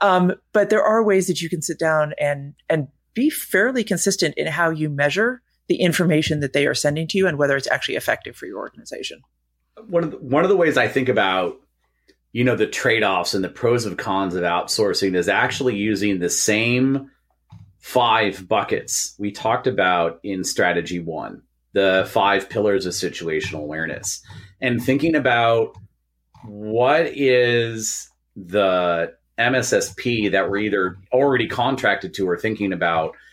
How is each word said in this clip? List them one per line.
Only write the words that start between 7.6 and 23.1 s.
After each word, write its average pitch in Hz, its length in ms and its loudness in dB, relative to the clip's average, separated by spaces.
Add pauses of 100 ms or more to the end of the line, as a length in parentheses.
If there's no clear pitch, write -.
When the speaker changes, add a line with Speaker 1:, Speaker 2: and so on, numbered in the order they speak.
Speaker 1:
actually - 280 -2
effective - 400 -4
for - 100 -16
your 98 120 -12
organization. - 640 -14 (680)
Speaker 2:
One 170 160 0
of 151 80 -6
the, - 60 -12
one 143 260 0
of 185 60 2
the 196 80 6
ways 160 180 4
I 117 140 4
think 127 180 0
about, 95 500 0 (760)
you 120 100 0
know, 120 140 2
the 104 100 2
trade-offs 104 640 0
and 98 100 0
the 90 60 -4
pros 117 360 0
and 90 120 -6
cons 95 380 -2
of 87 80 -2
outsourcing 92 720 0
is 87 140 2
actually 120 480 0
using 101 420 0
the 87 100 -2
same 127 800 0 (680)
five 110 680 0
buckets - 680 -2
we 104 140 -4
talked 113 340 -2
about 90 580 0
in 95 200 -6
strategy 87 560 -2
one, 78 420 -10 (300)
the 95 400 2
five 101 380 2
pillars 104 360 0
of 87 80 -4
situational 80 680 -6